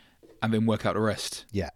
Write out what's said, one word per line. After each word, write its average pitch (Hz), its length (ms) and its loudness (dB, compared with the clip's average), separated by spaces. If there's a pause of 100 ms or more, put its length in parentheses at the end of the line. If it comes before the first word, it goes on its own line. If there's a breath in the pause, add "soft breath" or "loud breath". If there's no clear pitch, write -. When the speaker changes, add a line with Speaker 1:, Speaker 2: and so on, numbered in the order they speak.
(420 soft breath)
Speaker 1:
and 113 100 0
then 110 140 2
work 107 180 2
out 95 100 2
the 101 60 0
rest. - 520 -2
Speaker 2:
Yeah. 92 240 -2